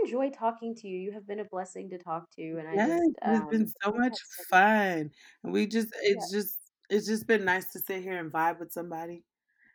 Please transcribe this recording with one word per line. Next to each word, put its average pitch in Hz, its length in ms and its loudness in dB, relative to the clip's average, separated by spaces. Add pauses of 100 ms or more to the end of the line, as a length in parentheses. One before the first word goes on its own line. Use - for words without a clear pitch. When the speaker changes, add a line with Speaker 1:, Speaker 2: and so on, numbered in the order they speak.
Speaker 1:
enjoyed 269 300 -2
talking 233 420 -4
to 214 120 -14
you, 185 100 -6
you 190 140 -6
have 202 140 -14
been 202 140 -8
a 208 60 -6
blessing 185 440 -10
to 180 80 -12
talk 170 340 -8
to, 160 260 -8
and 156 100 -8
I 196 100 0
Speaker 2:
Yes, - 20 4
Speaker 1:
just, 330 300 4 (140)
Speaker 2:
it 214 60 2
has 220 120 4
Speaker 1:
um, 196 80 -6
Speaker 2:
been 220 160 2 (160)
so 202 120 0
Speaker 1:
I've - 20 -4
Speaker 2:
much 240 160 2
Speaker 1:
had 220 60 -10 (180)
so 175 120 -12
Speaker 2:
fun, 190 640 6 (320)
and 175 100 -6
we 208 140 4
just, 220 220 0 (240)
Speaker 1:
Yeah. - 80 2
Speaker 2:
it's 180 100 -6
just, 196 260 -4 (320)
it's 208 180 2
just 220 200 -2
been 214 180 4
nice 185 280 0
to 185 80 -10
sit 190 220 -6
here 185 160 -4
and 160 140 -6
vibe 165 280 2
with 170 120 -10
somebody 170 520 -8 (500)